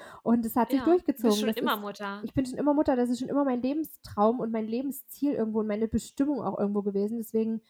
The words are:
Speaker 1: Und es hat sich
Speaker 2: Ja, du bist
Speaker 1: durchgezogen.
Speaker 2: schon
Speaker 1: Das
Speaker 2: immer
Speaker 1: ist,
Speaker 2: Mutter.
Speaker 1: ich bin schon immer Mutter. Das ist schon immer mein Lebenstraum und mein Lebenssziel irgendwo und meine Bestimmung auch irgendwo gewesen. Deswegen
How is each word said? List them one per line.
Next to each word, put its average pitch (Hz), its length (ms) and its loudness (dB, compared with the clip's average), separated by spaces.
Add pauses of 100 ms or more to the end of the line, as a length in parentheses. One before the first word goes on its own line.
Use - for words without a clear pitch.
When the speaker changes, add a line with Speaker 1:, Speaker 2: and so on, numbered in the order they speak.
(240)
Speaker 1:
Und 233 220 2
es 226 100 -6
hat 233 160 2
sich 262 80 4
Speaker 2:
Ja, 247 60 -4 (300)
du 214 80 -6
bist 233 60 4
Speaker 1:
durchgezogen. 208 100 4
Speaker 2:
schon 214 80 0
Speaker 1:
Das 220 60 2
Speaker 2:
immer 247 80 -4
Speaker 1:
ist, 269 160 2
Speaker 2:
Mutter. 202 440 -8
Speaker 1:
ich 214 120 -10
bin 269 120 0
schon 254 140 -8
immer 285 140 2
Mutter. 294 220 2
Das 240 140 2
ist 240 100 -2
schon 254 100 -6
immer 285 160 2
mein 247 160 0
Lebenstraum 254 800 0
und 226 120 -4
mein 220 160 -4
Lebenssziel 277 680 -4
irgendwo 220 280 0
und 214 60 -2
meine 214 200 -2
Bestimmung 269 540 -2
auch 196 180 -4
irgendwo 202 240 0
gewesen. 202 340 2
Deswegen 220 520 -2